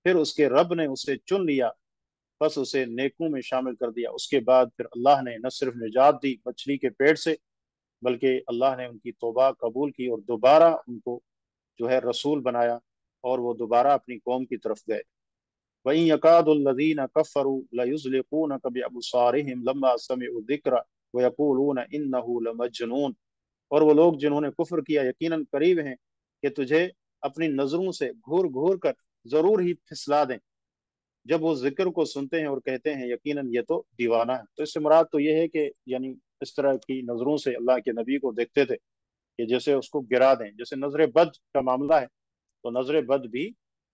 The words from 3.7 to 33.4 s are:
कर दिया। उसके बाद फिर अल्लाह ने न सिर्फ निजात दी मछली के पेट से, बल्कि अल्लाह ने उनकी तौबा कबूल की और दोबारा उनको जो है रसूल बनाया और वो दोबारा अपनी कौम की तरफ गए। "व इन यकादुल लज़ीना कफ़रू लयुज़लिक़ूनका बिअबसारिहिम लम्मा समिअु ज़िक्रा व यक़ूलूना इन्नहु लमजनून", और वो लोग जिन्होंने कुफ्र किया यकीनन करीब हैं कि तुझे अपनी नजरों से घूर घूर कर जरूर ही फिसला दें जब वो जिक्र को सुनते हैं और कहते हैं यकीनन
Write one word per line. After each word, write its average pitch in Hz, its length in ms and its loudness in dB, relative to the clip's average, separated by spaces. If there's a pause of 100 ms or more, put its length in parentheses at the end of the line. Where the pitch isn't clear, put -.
कर 120 160 -4
दिया। 113 200 -6
उसके - 300 -2
बाद 127 300 4
फिर - 160 -10
अल्लाह 135 340 2
ने 120 160 -8
न 120 140 -8
सिर्फ 131 260 -4
निजात 123 440 4
दी 131 260 -4
मछली 139 300 -6
के 135 140 -2
पेट 147 260 4
से, 156 200 -2 (680)
बल्कि 127 340 0 (120)
अल्लाह 127 280 0
ने 123 100 -10
उनकी 117 260 -16
तौबा 120 460 0
कबूल 127 320 -4
की 127 180 -6
और 113 140 -4
दोबारा 127 460 6 (100)
उनको 120 420 -10 (580)
जो 117 80 -4
है 127 140 2
रसूल 135 400 -2
बनाया 120 380 -2 (440)
और 127 160 -2
वो 120 160 -4
दोबारा 120 380 2
अपनी 123 260 -4
कौम 127 260 -4
की 120 120 -6
तरफ 107 320 -6
गए। 107 120 -4 (840)
"व - 60 0
इन 160 140 4
यकादुल 156 640 6
लज़ीना 143 420 0
कफ़रू 139 540 -2 (120)
लयुज़लिक़ूनका 131 920 -4
बिअबसारिहिम 123 960 -2
लम्मा 131 360 2
समिअु 120 440 -8
ज़िक्रा 131 400 -2 (300)
व 123 80 0
यक़ूलूना 135 720 0
इन्नहु 127 480 -4
लमजनून", 120 720 -4 (560)
और 151 120 4
वो 151 120 8
लोग 160 240 6
जिन्होंने 147 320 0
कुफ्र 165 300 -4
किया 147 220 0
यकीनन 156 420 -2
करीब 175 360 2
हैं 139 140 -8 (480)
कि 143 80 0
तुझे 143 300 0 (420)
अपनी 156 260 -4
नजरों 147 440 -2
से 127 260 -6
घूर 175 300 -2
घूर 156 300 -2
कर 147 140 -2 (320)
जरूर 165 360 2
ही 175 120 0 (120)
फिसला 147 400 -2
दें 127 120 -4 (880)
जब 156 160 0
वो 160 160 0
जिक्र 139 340 -2
को 165 160 -2
सुनते 139 320 -6
हैं 156 80 -4
और 139 140 -4
कहते 131 300 -6
हैं 135 160 -6
यकीनन 139 420 -6